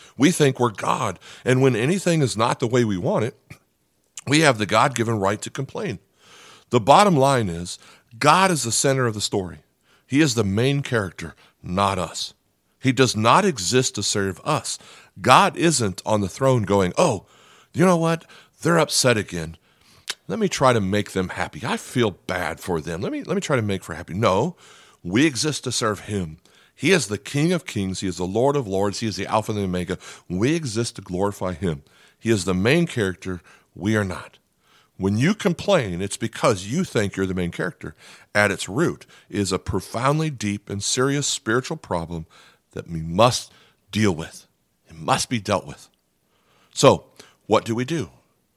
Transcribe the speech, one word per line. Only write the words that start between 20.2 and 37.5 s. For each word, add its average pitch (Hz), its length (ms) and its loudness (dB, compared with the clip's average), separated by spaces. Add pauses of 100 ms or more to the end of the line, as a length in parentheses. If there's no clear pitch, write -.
Let 190 100 -6
me 214 100 0
try 131 260 4
to 113 80 2
make 98 300 -2
them 90 180 -2
happy. - 360 -6
I 196 100 -2
feel 117 360 -2
bad 87 480 -6
for 85 200 -2
them. 82 220 -6
Let 185 100 -6
me, 285 120 -8
let 170 100 -6
me 196 80 -2
try 147 140 -2
to 120 60 0
make 101 220 -4
for 85 120 -10
happy." 80 180 -12
No, 110 420 2 (480)
we 107 220 2
exist 139 380 -4
to 123 80 -6
serve 107 300 -2
him. 90 360 -6 (360)
He 151 180 0
is 180 160 2
the 104 100 -4
King 151 340 -2
of 175 140 -4
Kings. 95 340 -4
He 101 80 -4
is 85 100 -6
the 90 80 -4
Lord 120 300 0
of 131 120 -4
Lords. 95 340 -2
He 117 60 -4
is 90 100 -6
the 95 100 -6
Alpha 110 240 -2
and 107 80 -4
the 101 60 -2
Omega. 90 320 -4 (320)
We 113 260 0
exist 117 400 -6
to 101 60 -14
glorify 95 520 -4
him. 78 300 -4 (340)
He 110 120 -4
is 101 160 0
the 95 80 0
main 139 340 2
character. 95 540 -6 (340)
We 107 220 0
are 104 80 0
not. 85 340 -12 (560)
When 98 220 0
you 160 160 2
complain, 151 680 -2
it's 98 160 -6
because 107 500 -2
you 160 160 -2
think 104 320 -2
you're 98 100 0
the 92 80 -4
main 87 180 -2